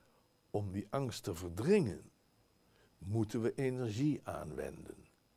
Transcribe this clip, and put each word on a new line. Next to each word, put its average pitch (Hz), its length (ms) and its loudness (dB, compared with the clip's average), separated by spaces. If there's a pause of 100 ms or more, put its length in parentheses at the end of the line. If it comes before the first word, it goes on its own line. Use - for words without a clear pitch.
(500)
om 101 220 0
die 98 180 -2
angst 135 340 -2
te 95 120 -4
verdringen, 95 760 2 (840)
moeten 107 440 0
we 120 140 2
energie 127 680 2
aanwenden. 73 840 -8 (300)